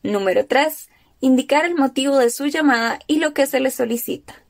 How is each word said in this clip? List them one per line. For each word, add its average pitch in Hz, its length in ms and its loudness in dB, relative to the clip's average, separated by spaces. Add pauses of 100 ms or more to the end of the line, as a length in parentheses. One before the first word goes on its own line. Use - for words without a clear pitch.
Número 196 460 0
tres, 294 420 -2 (300)
indicar 269 460 2
el 349 100 -4
motivo 269 420 0
de 240 140 2
su 277 160 -6
llamada 262 580 0
y 302 140 0
lo 302 160 -2
que 277 100 2
se 269 140 -2
le 262 100 0
solicita. - 640 -6 (140)